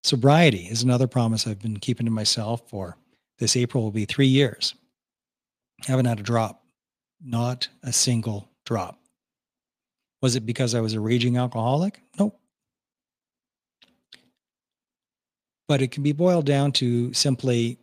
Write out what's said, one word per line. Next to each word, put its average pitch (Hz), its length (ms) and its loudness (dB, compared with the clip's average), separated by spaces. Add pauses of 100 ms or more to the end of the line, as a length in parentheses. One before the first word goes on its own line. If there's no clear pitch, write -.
Sobriety 131 640 4
is 113 160 -4
another 123 240 2
promise 113 400 0
I've 101 140 -8
been 107 180 -6
keeping 117 260 -4
to 117 60 0
myself 110 580 -4
for, 92 280 -10 (420)
this 110 160 0
April 123 280 0
will 107 80 -4
be 104 140 -2
three 135 220 2
years. 131 480 2 (1080)
I - 80 -4
haven't 131 140 2
had 117 140 0
a 101 40 -12
drop, 113 400 -2 (560)
not 123 480 -4 (160)
a 127 80 -6
single 113 580 0 (160)
drop. - 360 -6 (1200)
Was 127 140 2
it 110 100 -4
because 117 280 -2
I 120 80 0
was 110 120 -2
a 110 60 -2
raging 120 380 0
alcoholic? 127 640 -2 (160)
Nope. 208 220 0 (3250)
But 139 140 2
it 131 100 -2
can 147 100 -8
be 147 120 0
boiled 170 320 2
down 139 280 2
to 120 400 0
simply 123 680 0